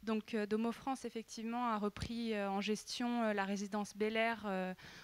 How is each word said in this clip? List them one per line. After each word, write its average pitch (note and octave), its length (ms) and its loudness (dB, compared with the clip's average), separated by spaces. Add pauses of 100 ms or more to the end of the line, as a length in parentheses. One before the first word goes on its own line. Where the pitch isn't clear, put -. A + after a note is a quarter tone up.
Donc, A3 300 0
euh, G#3 120 2
Domo A3 260 2
France, C4 320 -4
effectivement, A#3 640 -4
a A3 100 2
repris, A3+ 560 0
euh, G3+ 160 2
en G3 120 2
gestion, A#3 640 0
euh, G#3+ 100 4
la G3+ 100 2
résidence G3+ 520 -2
Bel G#3+ 200 2
Air, A3+ 300 2
euh, F#3 280 0 (300)